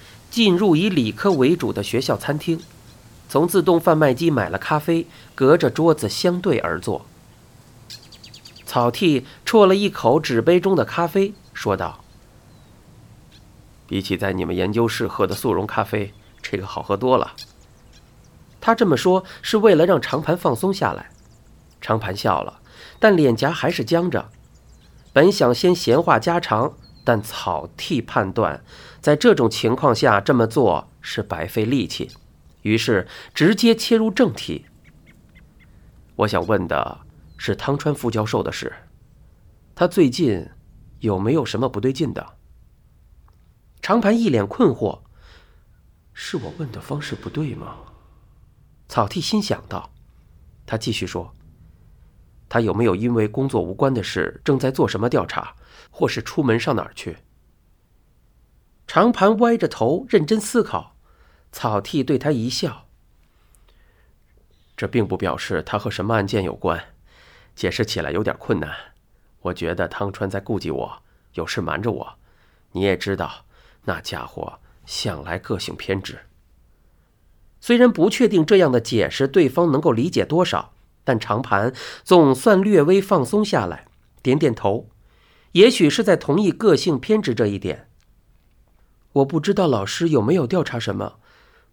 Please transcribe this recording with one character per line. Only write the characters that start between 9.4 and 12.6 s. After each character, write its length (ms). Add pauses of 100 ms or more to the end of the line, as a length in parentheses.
啜 220
了 100
一 140
口 280
纸 220
杯 180
中 160
的 100
咖 220
啡， 280 (200)
说 220
道 280 (1800)